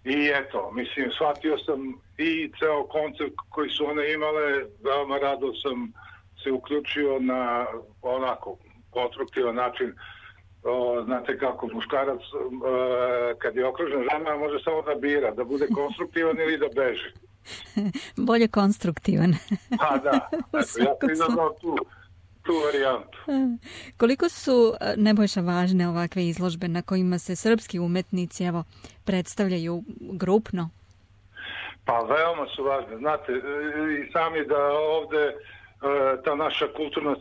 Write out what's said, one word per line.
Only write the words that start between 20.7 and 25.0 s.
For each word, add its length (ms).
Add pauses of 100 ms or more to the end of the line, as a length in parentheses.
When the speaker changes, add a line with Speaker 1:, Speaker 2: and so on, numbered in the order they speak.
Speaker 2:
svakom 260
Speaker 1:
izabrao 400
Speaker 2:
slučaju. 260
Speaker 1:
tu, 100 (560)
tu 100 (120)
varijantu. 540 (100)
Speaker 2:
E, 40 (640)
koliko 320
su, 520
e, 160
Nebojša, 440